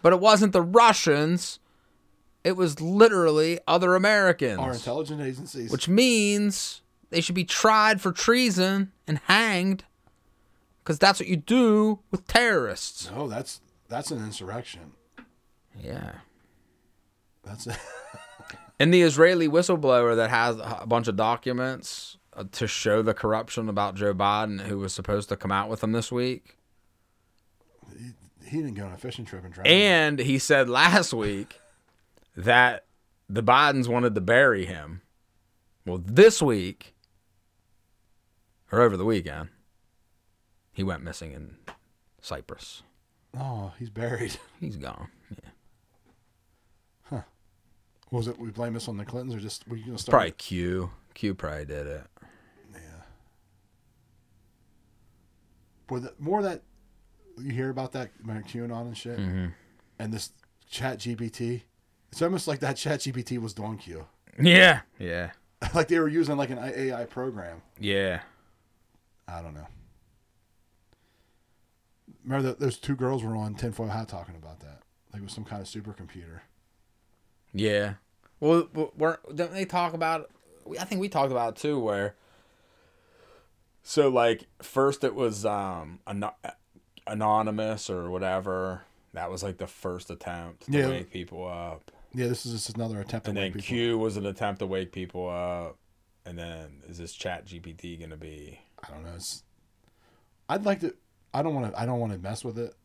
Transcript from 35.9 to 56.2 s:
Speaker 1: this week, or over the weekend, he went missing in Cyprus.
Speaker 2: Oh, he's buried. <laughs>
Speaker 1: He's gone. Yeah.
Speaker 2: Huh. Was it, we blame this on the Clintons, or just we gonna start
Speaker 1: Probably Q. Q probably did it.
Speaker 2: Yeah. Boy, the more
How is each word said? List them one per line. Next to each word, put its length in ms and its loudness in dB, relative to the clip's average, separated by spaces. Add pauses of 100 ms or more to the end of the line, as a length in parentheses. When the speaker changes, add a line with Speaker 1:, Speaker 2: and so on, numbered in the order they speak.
Speaker 1:
this 380 8
week, 520 -2 (1800)
or 120 4
over 160 4
the 80 -2
weekend, 420 -4 (1300)
he 80 -6
went 200 -4
missing 300 -12
in 240 -16 (640)
Cyprus. 640 -14 (560)
Speaker 2:
Oh, 400 -8
he's 120 -12
buried. 460 -6 (120)
<laughs> 120 -20
Speaker 1:
He's 160 -10
gone. 320 -14 (220)
Yeah. 200 -18 (1500)
Speaker 2:
Huh. 180 -10 (880)
Was 180 -4
it, 100 -10
we 120 -12
blame 240 -8
this 140 -8
on 100 -8
the 60 -10
Clintons, 300 -10
or 60 -8
just 260 -12
we 140 -10
gonna 180 -12
start 140 -2
Speaker 1:
Probably 200 4
Q. 580 -4 (240)
Q 200 -4
probably 300 -8
did 220 -10
it. 200 -12 (680)
Speaker 2:
Yeah. 60 -20 (3000)
Boy, 140 -8
the 180 -14
more 240 -2